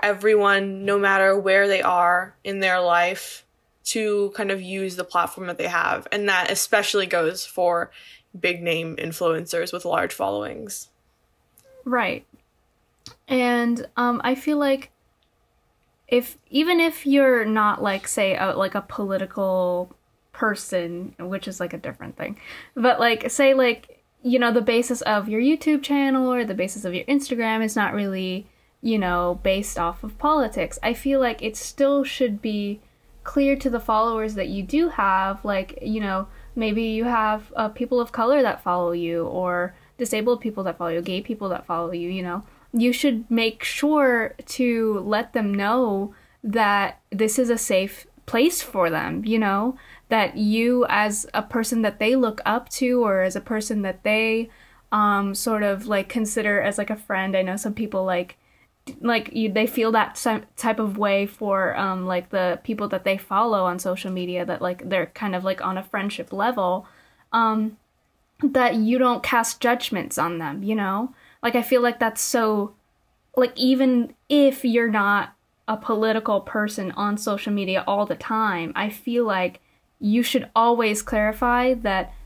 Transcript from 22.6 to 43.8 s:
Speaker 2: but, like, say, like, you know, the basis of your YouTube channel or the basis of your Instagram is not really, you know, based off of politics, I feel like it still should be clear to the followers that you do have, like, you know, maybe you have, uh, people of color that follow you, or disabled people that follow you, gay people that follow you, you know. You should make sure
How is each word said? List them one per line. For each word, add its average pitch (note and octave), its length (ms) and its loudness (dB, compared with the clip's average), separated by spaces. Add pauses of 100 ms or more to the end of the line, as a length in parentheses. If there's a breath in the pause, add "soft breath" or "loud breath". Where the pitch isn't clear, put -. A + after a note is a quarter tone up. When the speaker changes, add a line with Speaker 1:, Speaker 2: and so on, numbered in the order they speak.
Speaker 2:
but, B3 260 2
like, A#3 300 2
say, C4+ 240 4
like, B3 480 0 (200)
you B3 160 2
know, A#3+ 140 4
the A#3+ 80 4
basis A#3 420 2
of G#3 260 0
your G#3+ 120 0
YouTube D4+ 420 4
channel C4+ 500 2
or B3 120 0
the G#3 100 -4
basis G3+ 300 -4
of F3+ 100 -4
your F#3 100 -4
Instagram A#3 600 0
is G#3+ 120 -2
not G#3 180 0
really, F#3+ 520 -4 (360 soft breath)
you A3+ 160 0
know, F3+ 440 0
based G3 360 0
off F3 260 -4
of G#3+ 140 -14
politics, D4 640 0
I A3 100 0
feel C4+ 280 0
like A#3 220 0
it G#3+ 140 -6
still C#4 480 0
should A#3 380 -2
be G#3 380 -4 (420 soft breath)
clear C#4 340 2
to C#4 140 -2
the A#3 100 -2
followers A3 540 0
that G3 140 -4
you G3 140 -4
do D#4 280 2
have, G3 540 0
like, G3 360 -4
you G#3+ 200 -4
know, G3 280 -2 (260 soft breath)
maybe A3 280 -2
you A3 220 -2
have, G#3+ 520 0
uh, A3 140 0
people A#3+ 300 0
of A#3 120 -4
color B3+ 300 4
that A3 200 0
follow F3+ 300 0
you, E3+ 340 -2
or F3+ 480 -2 (220 soft breath)
disabled A#3 460 -2
people G#3+ 220 -4
that F3 120 -4
follow F3 140 -4
you, E3+ 100 -2
gay F#3 220 -4
people G#3 260 -6
that - 160 -6
follow E3+ 280 -4
you, F3 180 -6
you F#3 120 -6
know. F3+ 200 -6 (340 soft breath)
You A#3+ 160 4
should A#3+ 380 0
make A3+ 320 0
sure C#4 720 2 (120)